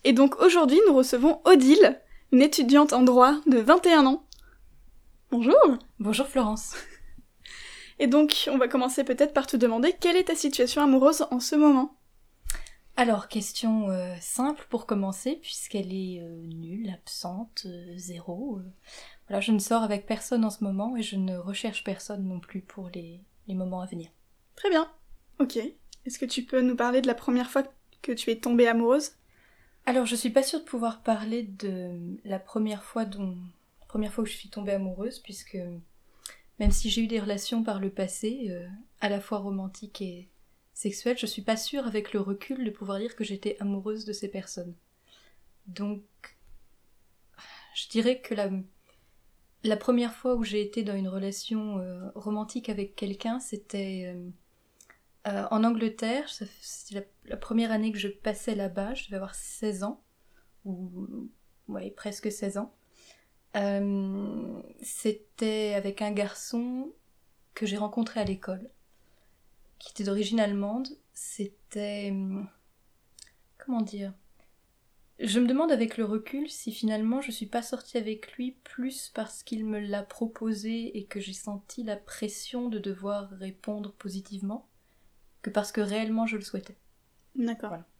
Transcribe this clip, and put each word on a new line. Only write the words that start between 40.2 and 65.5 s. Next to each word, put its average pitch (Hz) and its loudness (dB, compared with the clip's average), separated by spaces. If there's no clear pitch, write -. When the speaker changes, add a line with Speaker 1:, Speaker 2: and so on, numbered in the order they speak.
Speaker 2:
sexuelles, 240 -4
je 226 -4
suis 208 -8
pas 220 -2
sûre 269 -6
avec 208 -6
le 208 0
recul 202 -6
de 214 -2
pouvoir 196 -8
dire 233 -8
que - -8
j'étais 202 -6
amoureuse 202 -6
de 208 -8
ces 202 -10
personnes. 185 -12
Donc, 202 -8
je - -8
dirais 247 0
que - -6
la, 202 -2
la 214 2
première 240 0
fois 254 -2
où 226 -2
j'ai 208 -2
été 208 -6
dans 202 -4
une 190 -4
relation, 196 -6
euh, 185 -10
romantique 214 -6
avec 202 -8
quelqu'un, 208 -6
c'était, 190 -8
euh... 180 -14
Euh, 202 -6
en 220 2
Angleterre. 226 -2
Ça - -14
f-, 196 -14
c'était - -14
la, - -20
la - -8
première 226 -2
année 220 0
que 208 -10
je 202 -6
passais 208 -6
là-bas, 196 -6
je - -12
devais 202 -10
avoir 190 -10
seize 202 -6
ans, 233 -8
ou, 185 -10
ouais, 196 -10
presque 208 -10
seize 196 -8
ans. 240 -10
Euh, 202 -4
c'était 214 -4